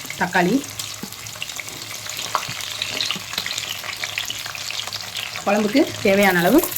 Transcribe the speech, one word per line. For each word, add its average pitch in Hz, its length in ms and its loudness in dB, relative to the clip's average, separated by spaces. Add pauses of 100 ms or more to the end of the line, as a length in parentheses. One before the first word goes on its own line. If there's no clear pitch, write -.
(180)
தக்காளி, 180 360 4 (4000)
குழம்புக்கு 208 340 4 (240)
தேவையான 196 380 8
அளவு 226 180 8 (180)